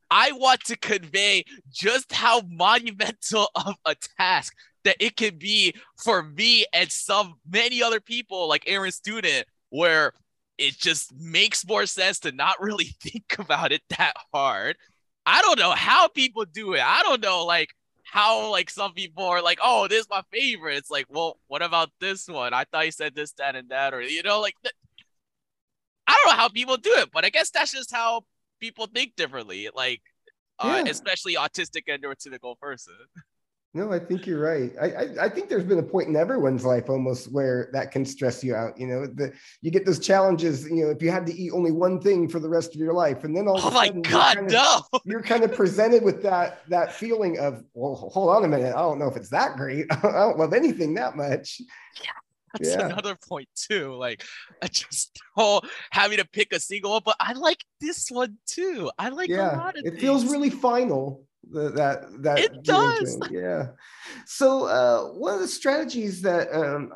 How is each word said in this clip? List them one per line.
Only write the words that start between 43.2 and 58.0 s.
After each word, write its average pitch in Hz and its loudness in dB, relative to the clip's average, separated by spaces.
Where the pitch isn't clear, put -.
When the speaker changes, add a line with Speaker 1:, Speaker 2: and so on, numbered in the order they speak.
Speaker 2:
and 156 -4
then 202 0
all 190 4
of 185 0
Speaker 1:
Oh - 2
Speaker 2:
a - -
Speaker 1:
my 233 4
Speaker 2:
sudden 180 -4
Speaker 1:
God, - -2
Speaker 2:
you're 214 6
kind 196 -2
of, 208 2
Speaker 1:
no. 269 6
<laughs> 254 0
Speaker 2:
you're 214 -4
kind 226 2
of 226 2
presented 220 4
with 196 2
that, 180 0
that 170 0
feeling 214 -2
of, 139 -4
"Well, 123 -6
h-, - -14
hold 190 4
on 202 6
a - 2
minute. 127 2
I 135 0
don't 156 0
know 143 0
if 123 -2
it's 104 -12
that 190 0
great. 139 -4
<laughs> - -4
I 170 2
don't 196 2
love 160 2
anything 190 2
that 233 -4
much." 143 -6
Speaker 1:
Yeah, - -12
that's 170 -2
Speaker 2:
Yeah. - 0
Speaker 1:
another 190 -4
point 143 -10
too. 143 -4
Like, 123 -6
I 180 -6
just, - -6
<laughs> - -20
oh, 208 4
having 208 2
to 185 0
pick 208 -2
a 170 -2
single 196 -6
one, 214 0
but 220 0
I 226 -2
like 311 0
this 311 -6